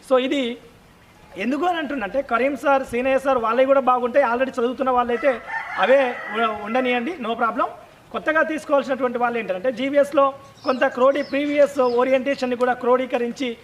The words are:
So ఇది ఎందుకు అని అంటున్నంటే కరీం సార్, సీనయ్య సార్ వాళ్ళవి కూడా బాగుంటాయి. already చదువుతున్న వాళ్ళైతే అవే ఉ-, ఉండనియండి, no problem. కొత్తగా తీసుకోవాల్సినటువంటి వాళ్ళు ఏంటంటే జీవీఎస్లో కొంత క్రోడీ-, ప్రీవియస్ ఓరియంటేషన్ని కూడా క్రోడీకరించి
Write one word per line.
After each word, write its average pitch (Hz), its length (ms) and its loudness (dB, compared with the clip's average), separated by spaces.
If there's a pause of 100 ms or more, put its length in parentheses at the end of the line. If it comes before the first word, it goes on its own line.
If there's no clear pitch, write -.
(120)
So 254 80 4
ఇది 262 380 -2 (760)
ఎందుకు 269 300 -2
అని 349 120 0
అంటున్నంటే 269 440 -4
కరీం 254 340 -2
సార్, 277 280 2
సీనయ్య 262 340 0
సార్ 269 200 0
వాళ్ళవి 233 280 2
కూడా 269 140 4
బాగుంటాయి. 254 440 2
already 247 260 0
చదువుతున్న 254 400 -2
వాళ్ళైతే 240 500 0 (380)
అవే 247 380 4 (180)
ఉ-, 220 300 -2
ఉండనియండి, 247 480 -2
no 240 180 -8
problem. 233 360 -2 (460)
కొత్తగా 311 300 0
తీసుకోవాల్సినటువంటి 269 760 -2
వాళ్ళు 240 200 0
ఏంటంటే 190 340 -4
జీవీఎస్లో 277 600 2 (300)
కొంత 262 200 0
క్రోడీ-, 269 460 2
ప్రీవియస్ 285 480 2
ఓరియంటేషన్ని 254 760 2
కూడా 247 160 2
క్రోడీకరించి 247 920 0